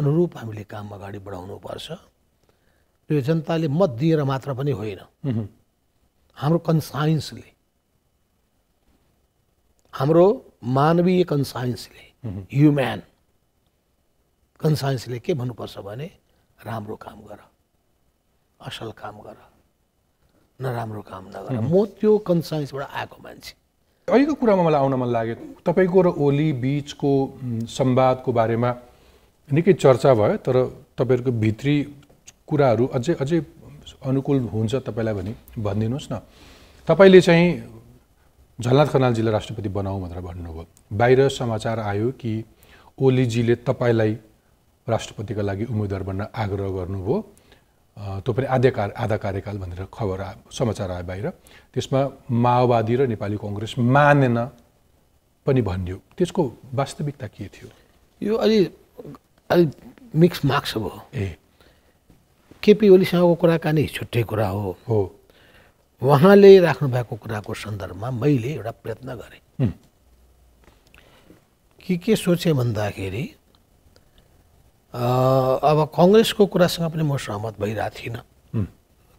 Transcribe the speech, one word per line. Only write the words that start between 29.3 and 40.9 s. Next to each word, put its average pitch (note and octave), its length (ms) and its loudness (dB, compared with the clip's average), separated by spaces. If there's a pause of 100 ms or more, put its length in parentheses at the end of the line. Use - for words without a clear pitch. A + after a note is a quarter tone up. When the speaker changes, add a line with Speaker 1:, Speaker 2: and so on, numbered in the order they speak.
Speaker 2:
निकै E3 200 4
चर्चा C#3 420 6
भयो, A2 220 2
तर B2+ 480 -2 (140)
तपाईँहरूको B2 340 0
भित्री A#2+ 640 -2 (520)
कुराहरू C3 400 2
अझै, C3+ 280 -2
अझै D3+ 280 -2 (600)
अनुकूल C3+ 360 0
हुन्छ A2 360 -2
तपाईँलाई A2+ 400 -4
भने G2 200 -8 (240)
भनिदिनुहोस् A2 540 -4
न। A#2+ 80 -8 (680)
तपाईँले F#3 320 10
चाहिँ E3+ 560 2 (840)
झलनाथ C3 260 4
खनालजीलाई A#2+ 460 0
राष्ट्रपति G#2 360 -4
बनाऊ G2 320 -4
भनेर F2+ 200 -10
भन्नुभयो, E2+ 460 -14 (260)